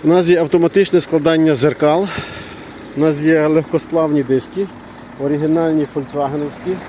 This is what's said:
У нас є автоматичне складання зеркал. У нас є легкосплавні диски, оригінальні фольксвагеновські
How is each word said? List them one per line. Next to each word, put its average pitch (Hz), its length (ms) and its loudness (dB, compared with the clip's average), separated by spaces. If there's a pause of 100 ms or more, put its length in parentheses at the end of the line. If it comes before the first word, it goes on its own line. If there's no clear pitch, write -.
У 151 40 4
нас 175 180 4
є 170 140 4
автоматичне 170 600 2
складання 160 560 2
зеркал. 151 520 2 (880)
У 143 40 -4
нас 151 220 2
є 156 240 4
легкосплавні 156 760 0
диски, 131 440 -2 (540)
оригінальні 156 640 0
фольксвагеновські 143 840 -6 (180)